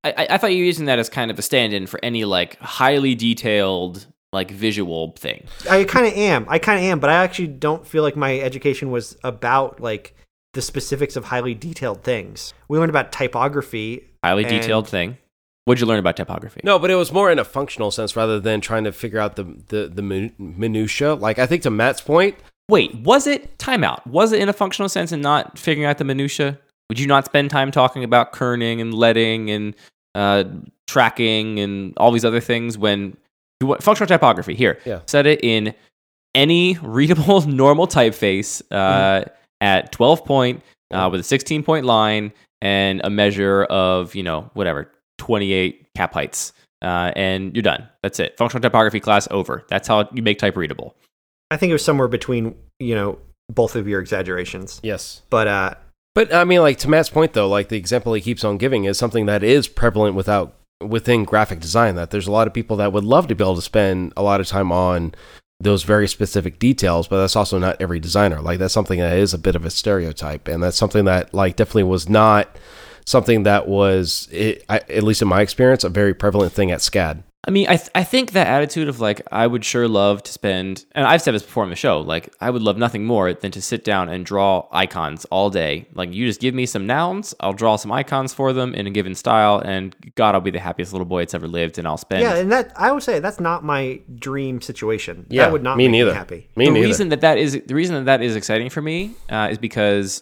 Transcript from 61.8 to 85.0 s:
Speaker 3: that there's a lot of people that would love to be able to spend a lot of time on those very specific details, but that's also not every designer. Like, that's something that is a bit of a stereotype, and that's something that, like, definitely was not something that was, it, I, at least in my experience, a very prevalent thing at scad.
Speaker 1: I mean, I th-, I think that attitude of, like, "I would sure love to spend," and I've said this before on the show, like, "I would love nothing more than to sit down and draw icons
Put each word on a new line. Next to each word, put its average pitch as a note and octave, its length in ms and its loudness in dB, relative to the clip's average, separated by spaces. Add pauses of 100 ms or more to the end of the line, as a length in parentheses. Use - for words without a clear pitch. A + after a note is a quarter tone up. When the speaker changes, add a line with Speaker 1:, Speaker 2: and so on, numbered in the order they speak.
Speaker 3:
that E2+ 140 -6
there's G2+ 160 -4
a G2+ 60 -4
lot A2 160 4
of G#2+ 60 -8
people A2+ 240 -4
that G2+ 160 0
would G2+ 100 0
love C#3+ 240 4
to A2+ 80 0
be F#2+ 80 0
able F#2 120 2
to E2+ 60 -6
spend F#2+ 560 0
a G2 60 -2
lot G2+ 160 2
of F#2 80 -4
time G2 240 -2
on F2+ 420 0 (460)
those G2 240 2
very G#2+ 240 4
specific F#2+ 500 -4
details, F#2+ 500 2
but G2 120 0
that's F#2+ 160 0
also G2+ 240 0
not F2+ 220 0
every F2 180 -4
designer. E2+ 420 0
Like, F2 160 -2
that's F#2 160 -2
something G2 260 0
that F2 180 2
is F#2+ 160 2
a F2+ 40 -4
bit F2 180 0
of E2 100 -4
a D#2+ 40 -6
stereotype, D#2+ 800 -4
and E2 160 -4
that's F2+ 140 0
something G#2 280 2
that, F#2 280 2
like, F#2+ 240 0
definitely G#2+ 260 2
was F#2 260 0
not G#2+ 380 6 (580)
something A2+ 380 2
that G2+ 240 2
was, F#2+ 640 0
it, G2 380 -4
I, G#2+ 80 0 (120)
at G#2 140 0
least G#2+ 180 2
in G#2+ 60 2
my F#2+ 140 4
experience, B2+ 420 4
a F#2 60 -2
very G2 240 0
prevalent G2 400 0
thing F#2+ 180 0
at E2+ 80 -2
scad. E2 440 -2 (200)
Speaker 1:
I - 60 -6
mean, G3 180 4
I F3 100 4
th-, - 180 -6
I F#3 80 2
think B3+ 300 0
that F#3 120 4
attitude D3 420 0
of, B2+ 120 -8
like, G#2+ 200 0 (120)
"I A2+ 160 2
would A#2 180 -2
sure A#2+ 220 0
love G2+ 360 2
to - 80 -14
spend," F#2+ 600 -4
and C#3 160 2
I've D#3+ 160 4
said C3 100 2
this G#2 80 0
before - 220 -4
on F2+ 80 -4
the E2+ 40 -6
show, F#2+ 240 0
like, D#2+ 400 -6
"I B2 120 -2
would B2 100 -2
love G#2 160 2
nothing A#2 260 -2
more G#2 300 0
than G2 200 -8
to G2 100 -12
sit - 200 -6
down F#2+ 260 0
and F2+ 140 -8
draw G2 480 0
icons E2 600 -4